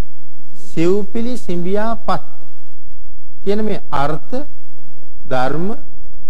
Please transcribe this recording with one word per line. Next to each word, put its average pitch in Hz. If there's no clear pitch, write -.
සිව්පිලි 208
සිඹියාපත් 190
කියන 202
මේ 208
අර්ථ, 151
ධර්ම, 135